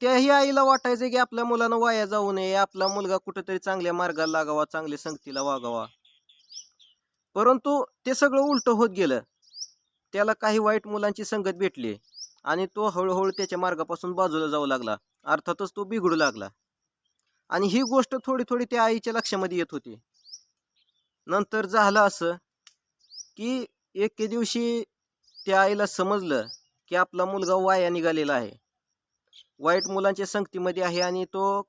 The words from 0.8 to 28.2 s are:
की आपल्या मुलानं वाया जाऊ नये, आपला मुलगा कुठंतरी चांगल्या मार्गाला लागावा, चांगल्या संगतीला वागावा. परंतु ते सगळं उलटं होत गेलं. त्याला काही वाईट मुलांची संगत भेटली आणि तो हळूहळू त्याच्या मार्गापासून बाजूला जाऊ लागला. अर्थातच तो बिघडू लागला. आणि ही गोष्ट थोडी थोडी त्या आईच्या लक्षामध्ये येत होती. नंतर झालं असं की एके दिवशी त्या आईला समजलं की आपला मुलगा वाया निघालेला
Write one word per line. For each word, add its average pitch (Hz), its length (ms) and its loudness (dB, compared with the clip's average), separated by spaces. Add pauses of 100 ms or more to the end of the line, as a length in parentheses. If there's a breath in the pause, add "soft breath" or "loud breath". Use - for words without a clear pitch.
की 240 60 0
आपल्या 240 280 0
मुलानं 233 320 2
वाया 226 300 2
जाऊ 202 260 0
नये, 190 220 -2
आपला 190 340 0
मुलगा 196 280 -2
कुठंतरी 185 420 -6
चांगल्या 180 340 -2
मार्गाला 160 400 -2
लागावा, 151 320 0
चांगल्या 151 340 -8
संगतीला 139 440 -8
वागावा. 120 440 -4 (1500)
परंतु 262 500 2 (220)
ते 254 80 -2
सगळं 277 260 2
उलटं 277 320 2
होत 226 160 4
गेलं. 170 320 0 (920)
त्याला 208 200 0
काही 214 260 0
वाईट 214 280 0
मुलांची 208 380 -4
संगत 202 240 -2
भेटली 170 500 -4 (460)
आणि 170 220 0 (100)
तो 208 120 0
हळूहळू 185 420 0
त्याच्या 185 280 -6
मार्गापासून 180 540 -4
बाजूला 165 340 0
जाऊ 147 200 -2
लागला. 120 300 -2 (280)
अर्थातच 170 520 -4
तो 202 80 -6
बिघडू 185 320 0
लागला. 113 320 -2 (1000)
आणि 190 180 0
ही 214 160 2
गोष्ट 262 340 0 (100)
थोडी 262 220 -2
थोडी 247 160 -2
त्या 233 200 0
आईच्या 226 280 0
लक्षामध्ये 190 460 -4
येत 170 140 -2
होती. 123 240 -12 (1300)
नंतर 202 400 -2
झालं 208 340 6
असं 175 320 2 (1040)
की 240 300 -4 (280)
एके 214 320 -2
दिवशी 233 560 -2 (640)
त्या 190 160 4
आईला 202 240 2
समजलं 180 600 -2 (420)
की 175 80 -2
आपला 180 280 0
मुलगा 190 300 -2
वाया 185 360 2
निघालेला 160 440 0